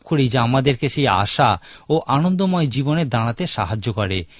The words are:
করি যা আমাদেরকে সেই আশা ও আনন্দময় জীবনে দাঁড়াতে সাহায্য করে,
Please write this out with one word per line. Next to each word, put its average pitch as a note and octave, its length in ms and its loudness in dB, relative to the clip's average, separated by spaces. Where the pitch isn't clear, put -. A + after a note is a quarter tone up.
করি C#3 260 0
যা B2+ 120 0
আমাদেরকে C3 480 0
সেই C#3 180 -2
আশা G2+ 540 2
ও D3 180 0
আনন্দময় F3+ 600 2
জীবনে C#3+ 380 -2
দাঁড়াতে A#2 420 -2
সাহায্য G#2+ 460 -4
করে, F#2 320 -2